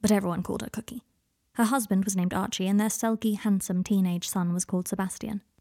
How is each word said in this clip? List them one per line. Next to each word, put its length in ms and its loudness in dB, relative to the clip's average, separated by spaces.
but 100 4
everyone 320 2
called 180 -4
her 80 -6
Cookie. 340 -10
Her 120 2
husband 380 2
was 120 -2
named 180 2
Archie, 340 -2
and 120 4
their 100 2
sulky, 460 0
handsome 480 0
teenage 440 2
son 260 0
was 120 -2
called 220 -2
Sebastian. 540 -6